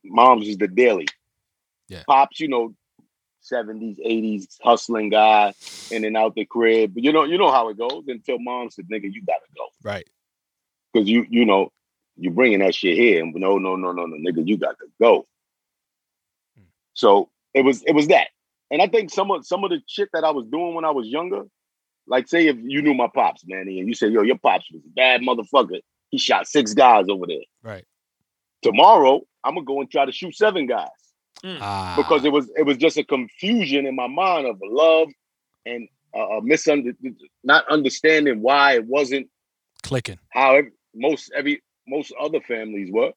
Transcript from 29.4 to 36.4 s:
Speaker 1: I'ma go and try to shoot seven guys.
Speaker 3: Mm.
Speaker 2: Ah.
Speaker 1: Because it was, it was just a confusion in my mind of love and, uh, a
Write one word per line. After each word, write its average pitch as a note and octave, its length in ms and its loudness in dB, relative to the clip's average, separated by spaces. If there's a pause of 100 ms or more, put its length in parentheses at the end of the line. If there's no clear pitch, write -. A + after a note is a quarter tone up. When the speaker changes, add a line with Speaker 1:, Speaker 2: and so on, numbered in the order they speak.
Speaker 1:
I'ma D#3 180 -6
go C#3 200 -8
and B2+ 100 -10
try C#3 140 0
to C3 60 -8
shoot F3 240 -12
seven F#3+ 300 0
guys. A2+ 240 -4 (540)
Speaker 3:
Mm. F#3 180 -14
Speaker 2:
Ah. F#2+ 360 -8
Speaker 1:
Because D3+ 280 0
it D3+ 60 4
was, C#3+ 260 0
it D#3 80 0
was C#3 120 0
just D#3 200 0
a C#3+ 60 -4
confusion C#3+ 840 -2
in C3 100 -6
my B2 120 -6
mind D#3+ 400 -2
of G#2+ 160 -6
love D#3 460 2 (560)
and, A#2 220 -12 (280)
uh, G#2+ 220 -4
a G#2+ 40 -6